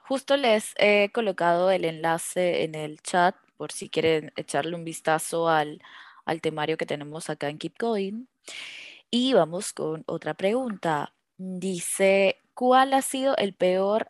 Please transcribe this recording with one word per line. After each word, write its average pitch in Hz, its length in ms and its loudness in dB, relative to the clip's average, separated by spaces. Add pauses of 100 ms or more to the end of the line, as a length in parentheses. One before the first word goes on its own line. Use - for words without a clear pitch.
Justo 269 280 0
les 226 420 2
he 208 320 6
colocado 180 600 2
el 180 140 2
enlace 165 800 0
en 160 100 -6
el 156 260 -10
chat 180 340 2 (220)
por 151 160 -10
si - 160 -12
quieren 156 480 0
echarle 156 400 -4
un 165 80 -10
vistazo 165 640 -2
al, 151 320 2 (460)
al 165 140 -2
temario 156 360 -4
que 160 100 -6
tenemos 147 440 -8
acá 147 180 -6
en 151 100 -8
Keep 165 200 -10
Going. 220 480 -2 (840)
Y 247 220 2
vamos 175 400 2
con 156 340 -6
otra 156 280 -6
pregunta. 196 800 -2 (240)
Dice, 190 1000 0 (180)
"¿Cuál 262 380 4
ha 269 100 4
sido 269 360 -2
el 196 160 -2
peor 190 560 0